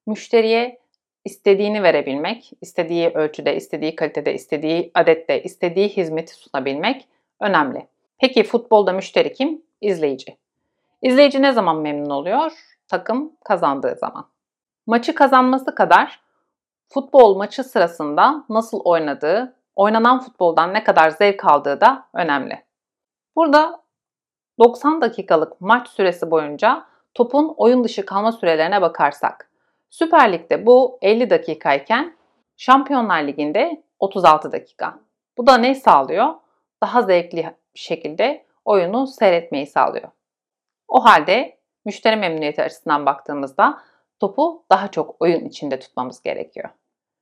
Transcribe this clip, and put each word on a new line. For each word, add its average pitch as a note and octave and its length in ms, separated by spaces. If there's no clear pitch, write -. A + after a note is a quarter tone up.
müşteriye A3+ 760
istediğini G#3 580
verebilmek, D#3 680
istediği E3+ 480
ölçüde, D3+ 460
istediği D#3 400
kalitede, D3 380
istediği D#3+ 600
adette, D#3+ 500
istediği F#3 460
hizmeti E3 460
sunabilmek C#3+ 720
önemli. E3 480
Peki B3+ 260
futbolda G#3 500
müşteri F#3 400
kim? D4+ 280
İzleyici. D#3 560
İzleyici C4+ 400
ne C#4 100
zaman F3+ 260
memnun D3 320
oluyor? G3 420
Takım A3 440
kazandığı D3 500
zaman. - 300
Maçı A#3 300
kazanması C4 600
kadar G3+ 460
futbol B3 500
maçı G#3 260
sırasında F3 840
nasıl A3 360
oynadığı, E3 680
oynanan A3+ 440
futboldan F3 540
ne A3 100
kadar D#3+ 260
zevk G3 360
aldığı C#3+ 360
da C4 320
önemli. D3 500
Burada D#4 480
doksan C#4 420
dakikalık F#3 600
maç A#3 260
süresi F3 440
boyunca D#3+ 540
topun C#4+ 440
oyun A#3+ 260
dışı A3 220
kalma G#3 260
sürelerine F3+ 500
bakarsak, - 680
Süper D#4+ 440
Lig'de F3 320
bu B3 360
elli A3 280
dakikayken E3 840
Şampiyonlar B3+ 640
Ligi'nde D3+ 600
otuz G3 260
altı D3+ 260
dakika. - 480
Bu A#3+ 100
da C4 100
ne B3+ 180
sağlıyor? F#3+ 580
Daha G#3+ 180
zevkli F3 540
bir - 40
şekilde F#3 640
oyunu G#3 420
seyretmeyi E3+ 600
sağlıyor. - 420
O A#3 180
halde G3 520
müşteri A3 300
memnuniyeti D#3+ 480
açısından D3+ 420
baktığımızda C#3+ 720
topu D4+ 520
daha F#3+ 160
çok - 320
oyun E3+ 260
içinde C3+ 340
tutmamız B2+ 420
gerekiyor. - 480